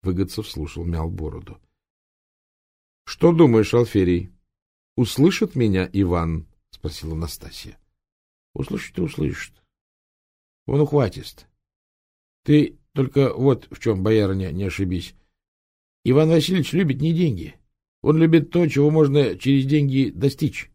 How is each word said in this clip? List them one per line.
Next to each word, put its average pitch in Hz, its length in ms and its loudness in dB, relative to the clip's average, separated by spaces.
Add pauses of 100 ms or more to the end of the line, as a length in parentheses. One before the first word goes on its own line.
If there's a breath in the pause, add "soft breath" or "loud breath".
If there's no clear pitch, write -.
Выгодцев 92 460 -6
слушал, 80 360 -10
мял 82 260 -4
бороду. — - 480 -12 (1500)
Что - 280 2
думаешь, 123 420 4
Алферий? 92 560 2 (640)
Услышит 156 600 0
меня 98 360 0
Иван? — 85 540 -2 (240)
спросила 78 460 -10
Настасья. — - 600 -12 (800)
Услышит - 440 -10
и - 20 -4
услышит. - 540 -6 (1120)
Он 135 140 0
ухватист. 147 680 -2 (960)
Ты 147 340 2 (140)
только 135 400 0
вот 135 380 0
в - 80 -18
чём, 101 240 -2
боярыня, 98 480 0
не 92 140 -6
ошибись. 90 500 -6 (920)
Иван 147 240 4
Васильевич 165 440 2
любит 156 280 0
не 160 120 0
деньги. 127 420 -2 (480)
Он 156 160 2
любит 160 320 4
то, 175 160 2
чего 143 240 2
можно 139 480 2
через 135 260 2
деньги 135 460 0
достичь. 139 640 -4